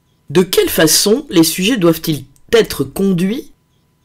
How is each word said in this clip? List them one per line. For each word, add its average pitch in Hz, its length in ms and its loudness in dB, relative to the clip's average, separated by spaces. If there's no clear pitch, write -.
de 165 120 2
quelle 320 280 0
façon 202 600 0
les 170 140 4
sujets 190 340 -2
doivent-ils 160 480 -2
être 214 320 0
conduits 196 720 -2